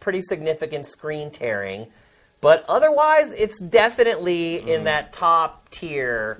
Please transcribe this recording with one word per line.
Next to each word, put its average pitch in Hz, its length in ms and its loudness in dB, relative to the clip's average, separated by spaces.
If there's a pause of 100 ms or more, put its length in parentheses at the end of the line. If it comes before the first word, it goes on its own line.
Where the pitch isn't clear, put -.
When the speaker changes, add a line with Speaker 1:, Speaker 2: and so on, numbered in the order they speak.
Speaker 1:
pretty 190 200 -4
significant 156 680 -6
screen 151 420 -10
tearing. 104 560 -8 (540)
But 160 280 6
otherwise, 302 640 2
it's 214 260 -4
definitely 180 1000 2 (140)
in 160 120 0
Speaker 2:
Mm. - 20 -4
Speaker 1:
that 151 300 -2
top 165 560 0
tier 123 680 -6